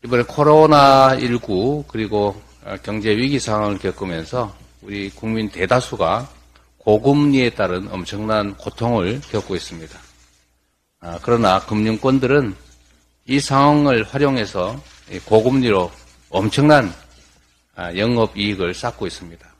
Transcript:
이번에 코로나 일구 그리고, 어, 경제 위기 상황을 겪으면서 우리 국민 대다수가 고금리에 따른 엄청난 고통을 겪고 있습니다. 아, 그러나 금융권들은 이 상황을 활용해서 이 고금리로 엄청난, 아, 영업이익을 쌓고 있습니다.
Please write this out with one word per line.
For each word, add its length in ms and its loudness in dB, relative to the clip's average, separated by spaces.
이번에 200 0
코로나 920 6
일구 720 -2
그리고, 540 -4
어, 200 -12
경제 280 -4
위기 280 0
상황을 400 -2
겪으면서 760 -6
우리 280 -10
국민 400 -6
대다수가 800 -2
고금리에 760 2
따른 380 -6
엄청난 680 -6
고통을 680 -4
겪고 240 -6
있습니다. 440 -14
아, 220 -12
그러나 400 2
금융권들은 920 0
이 140 -2
상황을 640 2
활용해서 720 -2
이 100 -12
고금리로 680 2
엄청난, 640 2
아, 220 -10
영업이익을 800 -2
쌓고 340 -8
있습니다. 400 -16